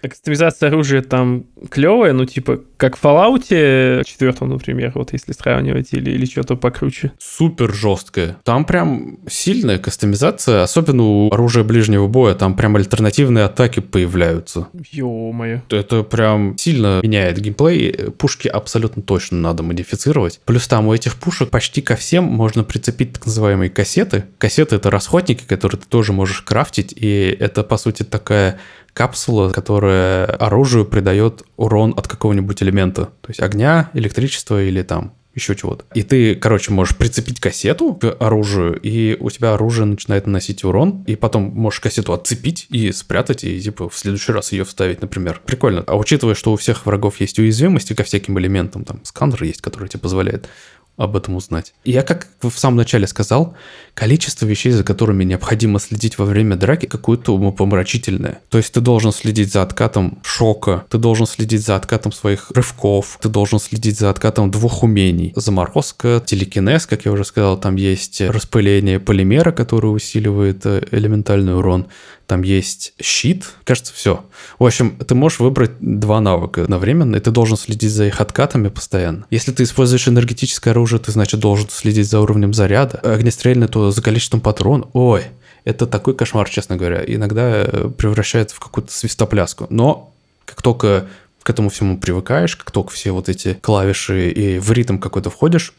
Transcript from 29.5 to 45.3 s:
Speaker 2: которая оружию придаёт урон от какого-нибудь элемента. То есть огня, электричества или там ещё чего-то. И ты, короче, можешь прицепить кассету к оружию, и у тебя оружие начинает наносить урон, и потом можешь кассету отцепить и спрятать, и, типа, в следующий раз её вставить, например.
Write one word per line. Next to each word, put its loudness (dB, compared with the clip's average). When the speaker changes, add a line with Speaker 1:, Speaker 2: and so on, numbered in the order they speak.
Speaker 2:
которая 2
оружию 2
придаёт 0
урон 2
от -6
какого-нибудь -2
элемента. 0
То -20
есть -12
огня, 0
электричества -2
или 0
там -6
ещё -4
чего-то. -8
И -2
ты, 2
короче, 0
можешь 0
прицепить -2
кассету -2
к -2
оружию, 0
и -2
у -4
тебя 0
оружие 0
начинает -2
наносить -4
урон, 0
и -2
потом 0
можешь -4
кассету -4
отцепить -6
и -2
спрятать, -4
и, -6
типа, -8
в -14
следующий -4
раз -4
её -2
вставить, -4
например. -6